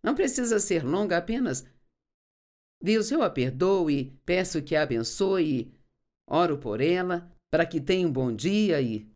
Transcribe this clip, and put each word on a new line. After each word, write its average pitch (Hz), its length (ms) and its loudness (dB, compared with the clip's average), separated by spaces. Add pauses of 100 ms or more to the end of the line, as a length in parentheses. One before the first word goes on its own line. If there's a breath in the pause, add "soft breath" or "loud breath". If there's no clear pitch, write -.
Não 247 100 0
precisa 247 460 0
ser 165 260 0
longa, 175 320 0
apenas: 190 480 -2 (1120)
"Deus, 214 300 0
eu 285 140 0
a 180 60 2
perdoo 151 600 0
e 139 340 -2
peço 180 380 0
que - 140 -4
a 151 80 4
abençoe, 147 880 0 (560)
oro 160 280 2
por 117 240 -4
ela, 175 500 -2 (180)
para 160 160 2
que 165 140 -6
tenha 185 260 2
um 156 60 2
bom 127 240 0
dia 180 460 2
e" 110 340 -4